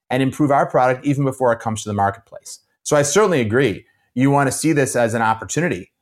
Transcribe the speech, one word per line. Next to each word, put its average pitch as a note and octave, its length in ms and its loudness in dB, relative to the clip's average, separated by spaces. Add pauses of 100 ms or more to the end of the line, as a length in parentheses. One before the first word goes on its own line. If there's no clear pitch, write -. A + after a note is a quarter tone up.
(100)
and B2+ 100 0
improve C3+ 300 0
our C#3+ 180 2
product B2+ 380 0
even C#3+ 180 0
before C3 280 0
it A2+ 80 -4
comes A2 240 -6
to G#2+ 40 -10
the G#2 60 -4
marketplace. - 640 -4 (240)
So - 140 0
I D3 60 4
certainly F3+ 380 2
agree. A2+ 460 0 (280)
You C3+ 180 2
wanna C#3 180 2
see D#3 220 0
this C3+ 240 0
as A#2 180 0
an A2+ 80 -2
opportunity A2+ 800 -2